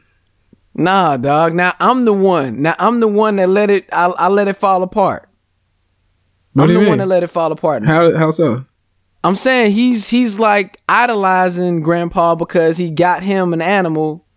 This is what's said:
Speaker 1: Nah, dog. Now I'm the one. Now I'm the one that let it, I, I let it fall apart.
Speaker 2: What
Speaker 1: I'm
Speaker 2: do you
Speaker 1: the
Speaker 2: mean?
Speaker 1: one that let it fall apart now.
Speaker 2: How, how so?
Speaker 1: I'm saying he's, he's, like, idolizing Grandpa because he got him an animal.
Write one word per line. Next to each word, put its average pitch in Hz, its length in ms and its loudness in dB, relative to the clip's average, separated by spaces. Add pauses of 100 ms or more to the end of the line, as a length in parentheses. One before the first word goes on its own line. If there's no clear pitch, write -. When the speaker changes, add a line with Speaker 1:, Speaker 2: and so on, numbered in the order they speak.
(720)
Speaker 1:
Nah, 175 440 0
dog. 151 360 0
Now 180 260 0
I'm 240 260 0
the 214 80 2
one. 151 500 0
Now 160 160 0
I'm 226 200 0
the 226 80 2
one 214 280 0
that 185 120 2
let 202 220 2
it, 196 240 0
I, 170 140 0
I 180 220 -2
let 202 180 2
it 196 100 -2
fall 190 240 0
apart. 185 480 -2 (1200)
Speaker 2:
What 139 100 2
Speaker 1:
I'm 156 60 4
Speaker 2:
do 175 40 4
you - 60 2
Speaker 1:
the 208 60 2
Speaker 2:
mean? 202 40 2
Speaker 1:
one 151 80 2
that 123 100 -4
let 185 140 0
it 175 60 -2
fall 165 240 -4
apart 147 320 -4
now. 160 280 4
Speaker 2:
How, - 60 -2
how 156 140 2
so? 131 340 -2 (580)
Speaker 1:
I'm 196 120 0
saying 240 380 2
he's, 233 360 0
he's, 233 300 0
like, 208 500 0
idolizing 185 920 0
Grandpa 170 520 0
because 165 440 0
he 175 120 -4
got 170 320 0
him 185 320 -2
an 165 80 -4
animal. 160 640 -2 (120)